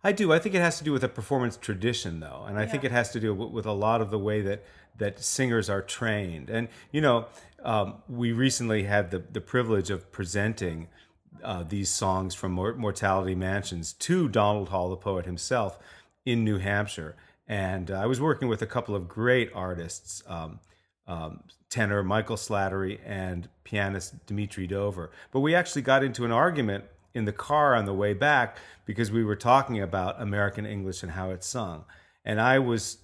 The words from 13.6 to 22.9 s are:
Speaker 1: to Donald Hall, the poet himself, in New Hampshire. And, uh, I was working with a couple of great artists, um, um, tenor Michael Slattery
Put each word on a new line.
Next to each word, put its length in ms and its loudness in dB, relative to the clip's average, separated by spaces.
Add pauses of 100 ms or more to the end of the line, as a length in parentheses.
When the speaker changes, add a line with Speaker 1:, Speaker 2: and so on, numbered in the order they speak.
Speaker 1:
to 360 0
Donald 420 2
Hall, 180 -2
the 80 -4
poet 300 -4
himself, 520 -2 (460)
in 200 2
New 140 2
Hampshire. 580 -2 (300)
And, 440 -4
uh, 100 -2
I 60 0
was 140 2
working 280 2
with 140 0
a 40 -4
couple 280 -4
of 120 -2
great 480 0
artists, 720 -8
um, 340 -10 (460)
um, 360 -10 (260)
tenor 340 2
Michael 340 0
Slattery 680 -2